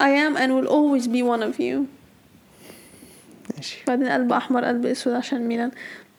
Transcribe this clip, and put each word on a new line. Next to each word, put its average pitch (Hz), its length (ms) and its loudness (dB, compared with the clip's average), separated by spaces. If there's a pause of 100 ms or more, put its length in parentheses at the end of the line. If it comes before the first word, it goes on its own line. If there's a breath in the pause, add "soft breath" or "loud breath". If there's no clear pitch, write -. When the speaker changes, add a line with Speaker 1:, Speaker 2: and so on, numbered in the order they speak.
Speaker 1:
"I 285 300 4
am 277 60 -2
and 262 120 2
will 262 200 2
always 277 380 2
be 240 160 0
one 233 300 0
of - 60 -6
you". 269 260 -2 (1700 loud breath)
Speaker 2:
ماشي. - 320 -14
Speaker 1:
بعدين 254 200 2
قلب 240 260 2
أحمر، 247 320 0
قلب 240 200 0
أسود 247 280 -2
عشان 240 340 -4
ميلان. 233 240 -2 (480 loud breath)